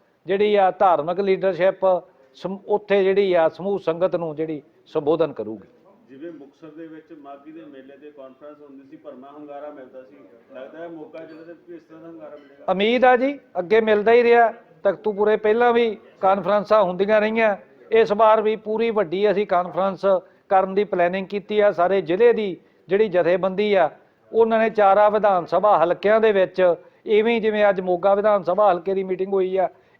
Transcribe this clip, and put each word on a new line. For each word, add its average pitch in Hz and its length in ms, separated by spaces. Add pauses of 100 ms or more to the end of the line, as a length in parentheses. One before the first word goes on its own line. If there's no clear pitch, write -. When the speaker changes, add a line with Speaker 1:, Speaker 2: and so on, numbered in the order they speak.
(260)
Speaker 1:
ਜਿਹੜੀ 202 280
ਆ, 190 160
ਧਾਰਮਿਕ 180 500
ਲੀਡਰਸ਼ਿਪ 190 680 (480)
ਸਮ-, 196 320
ਉੱਥੇ 202 380
ਜਿਹੜੀ 196 300
ਆ 160 140
ਸਮੂਹ 185 300
ਸੰਗਤ 170 380
ਨੂੰ 165 200
ਜਿਹੜੀ 156 260 (240)
ਸੰਬੋਧਨ 156 460
ਕਰੂਗੀ। 107 360 (400)
Speaker 2:
ਜਿਵੇਂ 143 240
ਮੁਕਤਸਰ 143 340
ਦੇ 156 200
ਵਿੱਚ 156 200 (120)
ਮਾਘੀ 139 340
ਦੇ 165 80
ਮੇਲੇ 139 360
ਤੇ 147 140
ਕਾਨਫਰੰਸ 143 500
ਹੁੰਦੀ 139 300
ਸੀ, 156 60
ਭਰਮਾ 139 320 (100)
ਹੰਗਾਰਾ 147 320
ਮਿਲਦਾ 131 320
ਸੀ, 143 140 (380)
ਲੱਗਦਾ 139 240
ਹੈ 170 100
ਮੋਗਾ 160 360
ਜ਼ਿਲ੍ਹੇ 160 200
ਦੇ 170 80
ਵਿੱਚ 165 180
ਇਸ 160 180
ਤਰ੍ਹਾਂ 160 140
ਦਾ 165 60
ਹੰਗਾਰਾ 156 280
ਮਿਲੇਗਾ? - 360
Speaker 1:
ਉਮੀਦ 220 320
ਆ 254 120
ਜੀ, 269 220 (200)
ਅੱਗੇ 185 220
ਮਿਲਦਾ 214 320
ਹੀ 240 100
ਰਿਹਾ। 233 300 (300)
ਤਖਤੂਪੁਰੇ 208 540
ਪਹਿਲਾਂ 226 360
ਵੀ 233 260 (220)
ਕਾਨਫਰੰਸਾਂ 196 640
ਹੁੰਦੀਆਂ 196 380
ਰਹੀਆਂ, 220 360 (340)
ਇਸ 226 220
ਵਾਰ 220 300
ਵੀ 214 140
ਪੂਰੀ 220 340
ਵੱਡੀ 202 400
ਅਸੀਂ 196 160
ਕਾਨਫਰੰਸ 180 600 (420)
ਕਰਨ 190 260
ਦੀ 208 100
ਪਲੈਨਿੰਗ 185 420
ਕੀਤੀ 202 340
ਆ। 202 120
ਸਾਰੇ 180 280
ਜ਼ਿਲ੍ਹੇ 190 320
ਦੀ 202 240 (320)
ਜਿਹੜੀ 208 200
ਜਥੇਬੰਦੀ 185 680
ਆ, 165 160 (420)
ਉਹਨਾਂ 226 260
ਨੇ 220 120
ਚਾਰਾਂ 208 400
ਵਿਧਾਨ 196 360
ਸਭਾ 185 380
ਹਲਕਿਆਂ 196 360
ਦੇ 220 120
ਵਿੱਚ, 185 420 (320)
ਇਵੇਂ 220 280
ਹੀ 226 60
ਜਿਵੇਂ 208 280
ਅੱਜ 190 120
ਮੋਗਾ 185 340
ਵਿਧਾਨ 202 280
ਸਭਾ 190 300
ਹਲਕੇ 175 220
ਦੀ 190 100
ਮੀਟਿੰਗ 185 280
ਹੋਈ 185 240
ਆ, 180 120 (320)